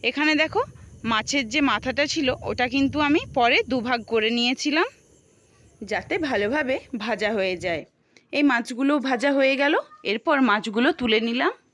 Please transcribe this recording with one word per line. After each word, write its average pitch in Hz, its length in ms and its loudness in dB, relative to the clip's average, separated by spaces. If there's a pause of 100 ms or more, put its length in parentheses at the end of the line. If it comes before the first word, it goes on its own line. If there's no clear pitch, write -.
এখানে 294 320 0
দেখো 311 260 0 (420)
মাছের 226 460 -2
যে 233 120 -2
মাথাটা 254 460 0
ছিল 285 200 -2 (160)
ওটা - 240 -2
কিন্তু 269 340 0
আমি 294 200 2 (120)
পরে 247 320 4
দুভাগ 247 400 -2
করে 226 260 0
নিয়েছিলাম 262 560 0 (960)
যাতে 202 380 -6
ভালোভাবে 262 560 -2 (220)
ভাজা 214 360 0
হয়ে 190 240 0
যায়। 170 260 -4 (500)
এই 285 100 2
মাছগুলো 262 560 2
ভাজা 262 320 0
হয়ে 269 240 4
গেল, 285 180 2 (300)
এরপর 247 380 0
মাছগুলো 220 520 2
তুলে 220 280 0
নিলাম। 254 320 -2 (200)